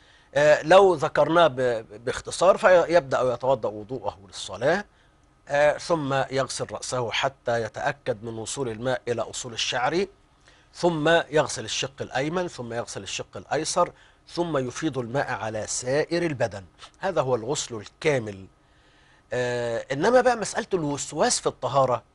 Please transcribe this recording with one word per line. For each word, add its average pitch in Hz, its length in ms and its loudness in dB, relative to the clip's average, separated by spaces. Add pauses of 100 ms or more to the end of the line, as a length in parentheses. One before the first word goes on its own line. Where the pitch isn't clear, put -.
(340)
آه، 147 280 6
لو 185 320 8
ذكرناه 156 520 4
ب-، 120 580 -2
باختصار، 170 520 2
فيبدأ 147 800 4
يتوضأ 123 340 0
وضوءه 104 580 -10
للصلاة، 127 580 -2 (640)
آه، 147 300 2
ثم 147 360 -2 (160)
يغسل 131 420 -4
رأسه 117 380 -6
حتى 117 520 -2
يتأكد 113 640 -6
من 113 140 -10
وصول 120 300 -6
الماء 117 400 -4
إلى 117 140 -2
أصول 107 300 -10
الشعر، 143 540 -2 (680)
ثم 160 340 0
يغسل 147 560 2
الشق - 360 -6
الأيمن، 156 480 -4
ثم 120 240 -12
يغسل 113 300 -8
الشق - 340 -10
الأيسر، 156 560 0 (360)
ثم 165 300 -2
يفيض 131 400 -4
الماء 123 340 -4
على 110 340 -6
سائر 147 560 -2
البدن. 117 420 -4 (340)
هذا 175 220 -2
هو 131 140 0
الغسل 120 400 -4
الكامل. 107 720 -4 (840)
آه، 120 600 -4
إنما 208 280 4
بقى 240 160 2
مسألة 214 380 -6
الوسواس 151 640 -2
في - 60 -4
الطهارة 127 560 0 (120)